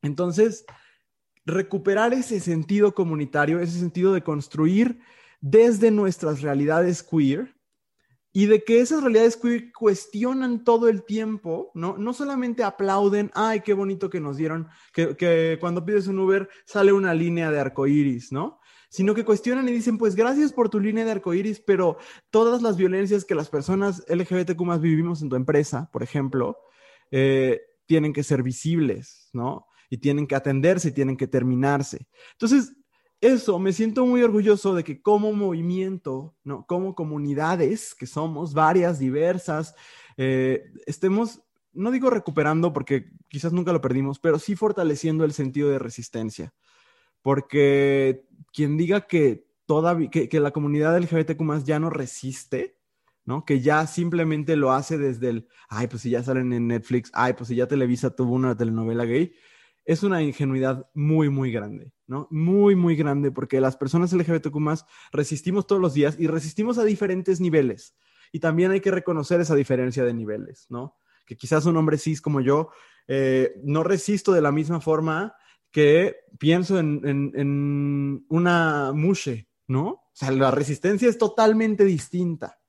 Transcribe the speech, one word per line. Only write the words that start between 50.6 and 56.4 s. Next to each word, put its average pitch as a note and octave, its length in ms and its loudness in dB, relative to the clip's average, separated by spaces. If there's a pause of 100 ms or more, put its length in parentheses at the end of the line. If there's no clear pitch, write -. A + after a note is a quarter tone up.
L F3 120 0
G E3 80 -2
B D#3+ 80 2
T D#3 140 -4
Q D#3+ 80 -2
más D3+ 180 -2
ya D3+ 160 -2
no D#3+ 100 -2
resiste, - 880 -8 (460)
¿no? C#3+ 220 -6
Que C#3 160 2
ya D3+ 260 2
simplemente D#3+ 680 -2
lo C#3 160 2
hace C#3+ 280 -2
desde B2+ 300 -2
el, A#2 180 -6 (220)
"Ay, A2+ 180 -4
pues A#2 160 -10
si A#2+ 80 -2
ya A#2+ 100 0
salen B2+ 320 -2